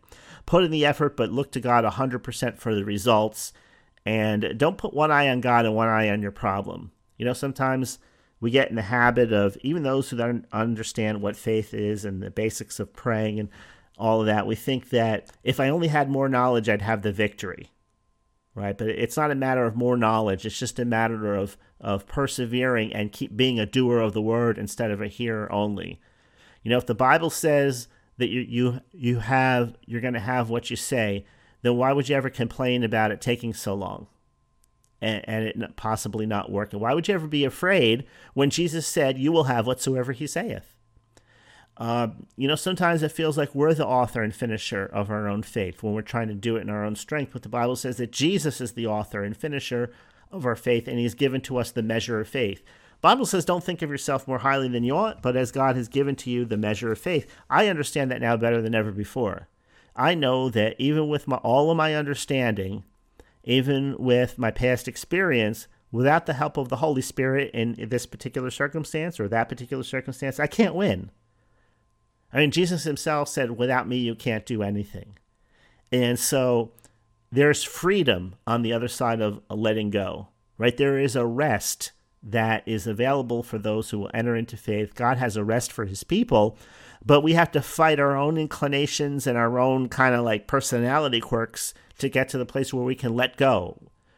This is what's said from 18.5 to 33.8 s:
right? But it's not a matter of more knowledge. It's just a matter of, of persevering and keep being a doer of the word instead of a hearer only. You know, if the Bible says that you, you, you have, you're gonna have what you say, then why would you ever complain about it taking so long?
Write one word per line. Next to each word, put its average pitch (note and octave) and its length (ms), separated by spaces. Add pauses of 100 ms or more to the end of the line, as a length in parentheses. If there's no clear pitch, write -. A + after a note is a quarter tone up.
right? G2+ 240
But A2 120
it's A2+ 280
not D3+ 140
a C#3+ 40
matter C3 300
of A2 100
more B2 220
knowledge. A2 480
It's G#2+ 140
just - 180
a B2 80
matter A2+ 480
of, G2+ 240 (240)
of G2+ 240
persevering B2 880
and G#2 180
keep - 240
being B2 240
a G#2+ 60
doer A#2+ 340
of A2 140
the A2 80
word A2+ 380
instead G#2 320
of G2+ 100
a A#2 60
hearer A2+ 440
only. G2+ 480 (600)
You A2+ 80
know, A#2+ 80
if B2 80
the B2 80
Bible D3 380
says C#3 560 (320)
that B2 100
you, A#2+ 120
you, A#2+ 400 (100)
you B2 280
have, B2+ 560 (120)
you're A2+ 140
gonna B2 180
have A#2 320
what A#2 180
you A#2+ 60
say, G#2+ 500 (380)
then A#2+ 120
why B2+ 160
would C#3 160
you C#3+ 80
ever C3 140
complain B2 540
about A2 260
it G#2 100
taking A#2+ 320
so G#2 220
long? G2 320 (960)